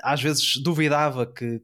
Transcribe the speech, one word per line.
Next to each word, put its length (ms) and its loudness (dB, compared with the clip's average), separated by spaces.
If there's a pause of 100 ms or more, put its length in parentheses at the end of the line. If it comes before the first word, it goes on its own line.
às 220 0
vezes 340 0
duvidava 680 2
que, 380 -6